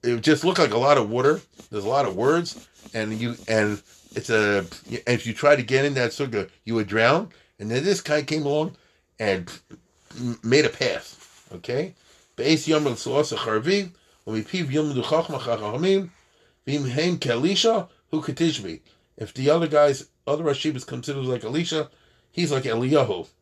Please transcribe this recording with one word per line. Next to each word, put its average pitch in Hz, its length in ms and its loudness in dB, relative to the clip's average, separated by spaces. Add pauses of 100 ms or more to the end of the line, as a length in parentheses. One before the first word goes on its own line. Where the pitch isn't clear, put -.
It 120 200 0
just 151 200 4
looked 180 160 2
like 139 140 4
a 110 60 2
lot 139 200 6
of 107 120 0
water. 135 300 2 (300)
There's 104 140 -6
a 101 40 -2
lot 139 180 2
of 95 100 -6
words, 156 500 0 (260)
and 107 200 -4
you, 117 240 -4 (100)
and 107 340 2 (360)
it's - 140 -6
a, 104 360 4 (400)
and 123 80 2
if 117 140 -4
you 113 40 -4
try 147 220 6
to 135 80 0
get 131 220 2
in 143 100 0
that 123 160 0
Sugya, 117 400 -4 (140)
you 110 100 -4
would 107 140 0
drown. 120 420 4 (300)
And 104 100 -6
then 131 140 0
this 196 160 2
guy 151 220 0
came 151 240 -2
along 151 300 0 (440)
and 95 280 0 (680)
m-, 120 240 -6
made 127 220 4
a 117 60 2
path, - 840 -6
okay? 131 420 -6 (400)
"Be'ez 156 320 0
Yom 151 200 2
El 127 80 -2
Suasa 127 420 -2
Charvi, 170 540 -2 (360)
Umipiv 110 440 -4
Yom 147 240 0
Du 123 80 -2
Chachma 156 380 -2
Chachamim, 123 720 -2 (560)
Vim 139 240 -2
Heim 165 280 0
Kelisha, 180 680 0 (220)
Hu 156 120 -2
Ketishbi." 131 580 -4 (360)
If - 180 -12
the 131 160 0
other 165 160 4
guys, 147 420 4 (180)
other 151 180 -2
Rashib 143 320 -2
is 131 80 -10
considered 135 400 -8
like 123 200 -4
Elisha, 156 460 -4 (400)
he's 170 220 -2
like 131 120 0
Eliyahu. 117 600 2 (160)